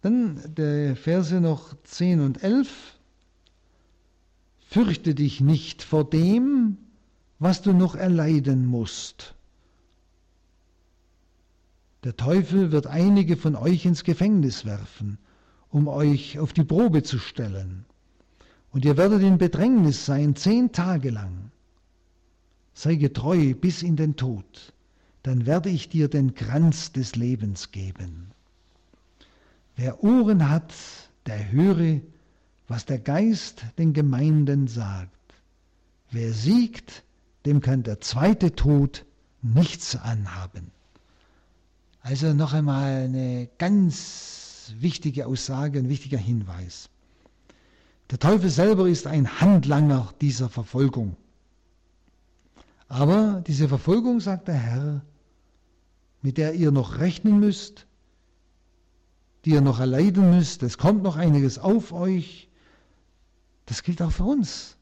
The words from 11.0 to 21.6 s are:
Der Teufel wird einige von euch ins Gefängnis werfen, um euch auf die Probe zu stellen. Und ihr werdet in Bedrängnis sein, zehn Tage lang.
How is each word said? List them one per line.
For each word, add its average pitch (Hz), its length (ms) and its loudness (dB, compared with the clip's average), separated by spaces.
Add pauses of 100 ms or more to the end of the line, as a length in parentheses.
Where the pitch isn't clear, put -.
Der 120 120 -8
Teufel 165 560 2
wird 151 140 0
einige 170 500 2
von 151 200 -2
euch 165 280 0
ins 175 200 0
Gefängnis 175 600 0
werfen, 101 540 -10 (520)
um 147 180 2
euch 147 500 -2
auf 151 140 -4
die 160 120 2
Probe 165 380 2
zu - 160 -6
stellen. 95 680 -10 (840)
Und 135 140 -4
ihr 143 120 4
werdet 196 260 4
in 196 160 6
Bedrängnis 175 680 2
sein, 143 300 2
zehn 233 360 2
Tage 170 380 -2
lang. 98 400 -10 (1200)